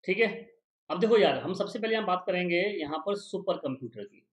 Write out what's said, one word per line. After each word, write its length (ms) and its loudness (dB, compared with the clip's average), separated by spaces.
ठीक 140 0
है, 400 0
अब 100 -2
देखो 180 6
यार, 200 6
हम 160 -4
सबसे 240 -4
पहले 160 0
यहाँ 120 0
बात 200 0
करेंगे 340 0
यहाँ 380 -2
पर 180 -4
सुपर 400 -4
कंप्यूटर 480 -8
की। 280 -20